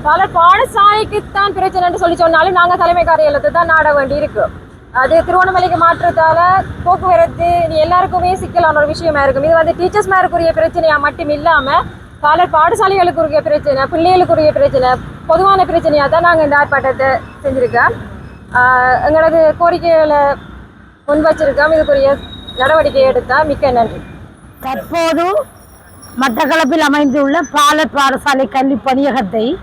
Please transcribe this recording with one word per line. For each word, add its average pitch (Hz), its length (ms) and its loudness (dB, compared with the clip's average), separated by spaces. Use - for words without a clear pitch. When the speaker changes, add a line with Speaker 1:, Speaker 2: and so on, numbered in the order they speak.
Speaker 1:
பல 320 180 2
பாடசாலைக்குத்தான் 403 1200 0
பிரச்சனைன்னு 359 460 -2
சொல்லி 339 120 0
சொன்னாலும், 330 440 2
நாங்க 349 160 2
தலைமை 349 300 2
காரியாலயத்தை 302 460 0
தான் 330 220 0
நாட 311 200 4
வேண்டி 277 220 -2
இருக்கு. 285 300 -4
அது 262 220 0
திருவண்ணாமலைக்கு 359 520 0
மாற்றத்தால 330 640 2
போக்குவரத்து, 349 640 0
இது 320 120 -4
எல்லாருக்குமே 359 600 0
சிக்கலான 339 420 -2
ஒரு 294 100 0
விஷயமா 311 360 -2
இருக்கும். 269 200 0
இது 320 120 2
வந்து 330 180 0
டீச்சர்ஸ் 381 360 -2
மேருக்குரிய 349 440 0
பிரச்சனையா 320 460 0
மட்டும் 294 300 -4
இல்லாம, 294 380 0
பல 320 240 2
பாடசாலைகளுக்குரிய 339 960 0
பிரச்சனை, 294 440 -2
பிள்ளைகளுக்குரிய 339 680 2
பிரச்சனை, 269 380 0
பொதுவான 381 380 4
பிரச்சனையா 320 440 0
தான் 339 180 2
நாங்க 330 160 2
இந்த 285 140 2
ஆர்ப்பாட்டத்தை 269 520 0
செஞ்சிருக்கோம். 262 560 0
ஆஹ், 254 500 2
எங்களது 320 360 2
கோரிக்கைகளை 330 640 2
முன் 302 200 0
வச்சிருக்கோம். 554 480 0
இதுக்குரிய 554 380 2
நடவடிக்கை 277 440 2
எடுத்தா 254 420 0
மிக்க 285 280 -2
நன்றி. 220 280 -2
Speaker 2:
தற்போது 320 640 -4
மட்டக்களப்பில் 294 680 0
அமைந்துள்ள 285 540 2
பாலர் 294 440 2
பாடசாலை 269 520 0
கல்வி 269 380 0
பணியகத்தை 254 600 -2